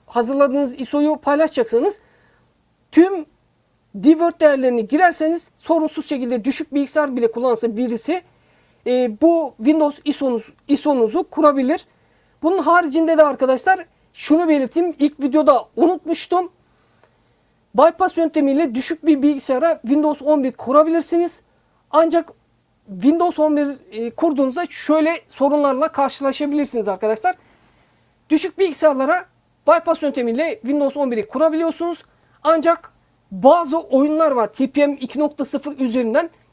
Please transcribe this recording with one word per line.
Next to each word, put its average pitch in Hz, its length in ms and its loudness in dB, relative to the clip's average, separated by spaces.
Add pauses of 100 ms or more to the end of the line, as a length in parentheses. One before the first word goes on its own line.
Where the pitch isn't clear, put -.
hazırladığınız 269 720 -2
iso'yu 294 360 0
paylaşacaksanız 285 840 -2 (920)
tüm 349 340 4 (760)
DWORD 330 380 4
değerlerini 254 480 2
girerseniz 330 680 0
sorunsuz 311 500 -2
şekilde 247 360 -4
düşük 277 300 -4
bilgisayar 285 420 -2
bile 233 140 0
kullansa 233 460 -2
birisi, 247 460 -4 (640)
e, 247 340 0
bu 330 360 2
Windows 294 480 0
iso'nuz, 262 480 -4 (160)
iso'nuzu 269 600 0
kurabilir. 285 560 0 (560)
Bunun 359 160 0
haricinde 320 600 2
de 311 60 8
arkadaşlar 277 600 0 (260)
şunu 320 360 0
belirteyim. 311 500 0
İlk 285 220 -2
videoda 269 560 2
unutmuştum. 339 760 -2 (1200)
Bypass 339 440 2
yöntemiyle 294 560 0
düşük 285 320 -6
bir 294 160 2
bilgisayara 294 580 0
Windows 294 420 -2
on 294 220 0
bir 254 80 -2
kurabilirsiniz. 320 880 0 (480)
Ancak 320 420 0 (540)
Windows 302 520 0
on 302 180 2
bir, 285 120 0 (220)
e, 226 200 -8
kurduğunuzda 285 600 -2
şöyle 311 580 0
sorunlarla 285 600 0
karşılaşabilirsiniz 277 1000 -4
arkadaşlar. 220 480 -4 (920)
Düşük 311 280 -2
bilgisayarlara 311 680 0 (400)
bypass 330 360 2
yöntemiyle 269 580 -2
Windows 277 360 -2
on 285 140 -2
bir'i 214 180 -4
kurabiliyorsunuz. 320 760 -2 (380)
Ancak 330 500 0 (380)
bazı 285 500 2
oyunlar 302 500 0
var. 233 220 -2
T 262 180 -4
P 285 160 2
M 285 80 -2
iki 254 240 -10
nokta 294 260 -2
sıfır 285 340 -8
üzerinden 254 520 -2 (220)